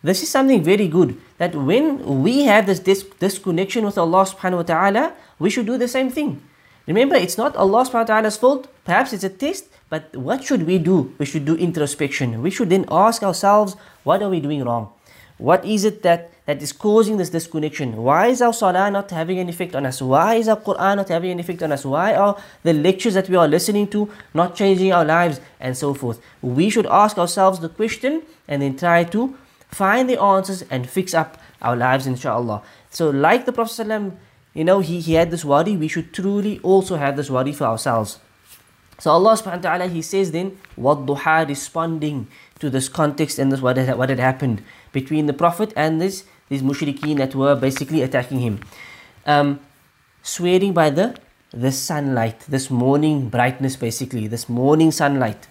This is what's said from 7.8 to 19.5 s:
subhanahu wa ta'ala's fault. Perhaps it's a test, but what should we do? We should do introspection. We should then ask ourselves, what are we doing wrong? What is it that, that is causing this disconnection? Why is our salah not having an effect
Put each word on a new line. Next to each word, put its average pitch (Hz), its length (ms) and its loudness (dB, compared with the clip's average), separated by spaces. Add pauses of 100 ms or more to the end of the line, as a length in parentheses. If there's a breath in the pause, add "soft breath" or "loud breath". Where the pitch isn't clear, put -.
subhanahu 233 260 -2
wa 220 80 4
ta'ala's 214 180 0
fault. 262 300 2 (180)
Perhaps 233 280 0
it's 185 100 -8
a 190 60 -4
test, 277 380 -6 (220 soft breath)
but 156 280 -10
what 180 260 -4
should 196 240 0
we 180 120 2
do? 165 400 2
We 143 80 -2
should 147 180 -4
do 156 100 2
introspection. 143 880 -2
We 180 80 0
should 196 180 -2
then 196 220 4
ask 220 320 2
ourselves, 196 540 2 (260 loud breath)
what 196 220 0
are 202 40 -2
we 175 120 0
doing 143 240 -4
wrong? 117 260 -4 (480 soft breath)
What 156 260 2
is 208 200 0
it 208 180 -2
that, 170 300 0 (140 loud breath)
that 143 140 -4
is 147 120 -10
causing 214 460 2
this 175 120 -4
disconnection? 151 720 -6
Why 156 240 4
is 247 160 2
our 240 100 4
salah 196 380 0
not 196 220 -4
having 170 260 -4
an 180 100 -4
effect 175 280 -8